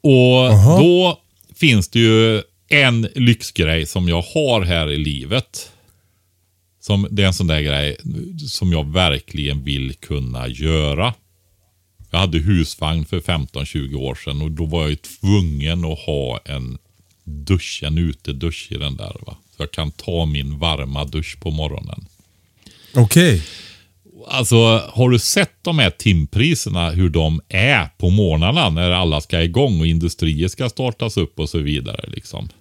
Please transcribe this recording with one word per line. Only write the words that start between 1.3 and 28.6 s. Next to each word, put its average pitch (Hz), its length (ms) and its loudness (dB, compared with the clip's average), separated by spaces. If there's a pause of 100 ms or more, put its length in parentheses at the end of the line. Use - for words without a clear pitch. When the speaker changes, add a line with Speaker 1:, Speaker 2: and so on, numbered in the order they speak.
Speaker 1:
finns 123 340 4
det 117 100 0
ju 110 420 4 (280)
en 123 460 2
lyxgrej 85 720 0
som 90 240 -2
jag 85 120 0 (120)
har 127 280 0
här 82 300 0
i 71 60 -2
livet. 76 720 -6 (1120)
Som, 101 300 0
det 101 120 0
är 95 40 4
en 92 60 2
sån 85 140 0
där 78 140 0
grej 71 360 -2 (520)
som 90 220 -2
jag 76 220 -2
verkligen 71 720 -2
vill 67 380 -6
kunna 62 460 -8
göra. 76 680 -2 (1000)
Jag 85 80 0
hade 85 180 0
husvagn 80 680 -2
för 90 140 -6
femton, 73 460 -6
tjugo 69 300 -8
år 65 200 -6
sedan 71 260 -8
och 78 100 -4
då 78 140 -4
var 80 160 -2
jag 76 80 -2
ju 76 60 -2
tvungen 85 920 -2
att 78 140 -6
ha 67 460 -4
en 64 320 -10 (480)
dusch, 76 600 -4
en 78 120 -2
utedusch 78 720 -4
i - 60 -8
den 71 200 -6
där, 50 180 -12 (120)
va? - 100 -18 (200)
Så 73 60 -8
jag - 80 -10
kan 76 200 -6
ta 82 340 -4
min 73 340 -4
varma 71 460 -4
dusch 76 360 -8
på 80 100 -6
morgonen. - 540 -8 (920)
Speaker 2:
Okej. 123 460 6 (840)
Speaker 1:
Alltså, 113 540 4 (120)
har 123 160 2
du 123 100 4
sett - 320 0 (100)
de 165 180 -2
här 98 100 4
timpriserna, 92 1000 0
hur 90 200 2
de 78 400 0
är 101 480 0
på 90 120 0
morgnarna 98 600 2